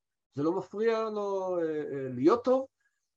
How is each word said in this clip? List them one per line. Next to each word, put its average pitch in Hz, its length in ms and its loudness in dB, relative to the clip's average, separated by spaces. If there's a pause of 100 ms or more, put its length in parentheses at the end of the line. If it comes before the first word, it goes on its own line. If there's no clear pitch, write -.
(360)
זה 139 80 -2
לא 175 140 0
מפריע 220 520 -2
לו, 196 500 -2
אה, 165 40 0
אה, 143 520 -4
להיות 175 280 4
טוב, 262 240 2 (500)